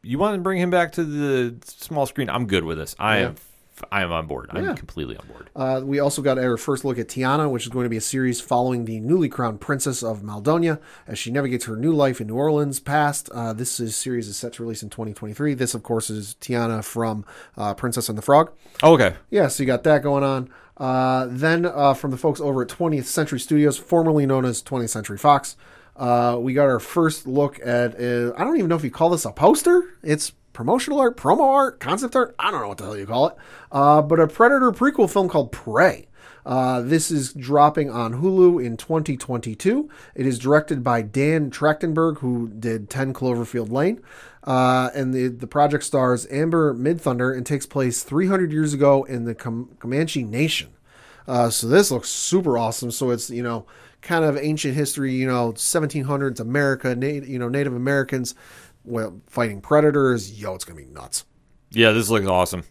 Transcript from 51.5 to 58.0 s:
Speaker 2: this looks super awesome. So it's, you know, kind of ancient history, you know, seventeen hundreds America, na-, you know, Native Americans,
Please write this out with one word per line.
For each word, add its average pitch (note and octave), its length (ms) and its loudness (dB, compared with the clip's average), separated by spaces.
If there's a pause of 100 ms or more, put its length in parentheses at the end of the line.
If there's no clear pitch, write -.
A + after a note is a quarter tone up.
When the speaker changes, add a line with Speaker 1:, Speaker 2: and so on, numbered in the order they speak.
Speaker 2:
this F#3 240 4
looks B2 160 -4
super E3+ 500 0
awesome. A#2 320 -2
So B2 200 -2
it's, A#2 200 -2
you A#2+ 140 -6
know, A#2 220 -6 (360)
kind E3+ 220 0
of D3 140 2
ancient D3 360 -2
history, C#3 380 -2
you C3 160 -2
know, A#2+ 300 0
seventeen D3+ 480 -2
hundreds C#3 340 -2
America, C3 560 0
na-, C3+ 320 -4
you C3 100 -8
know, A#2+ 120 -4
Native C#3 260 -2
Americans, C3 600 -2 (500)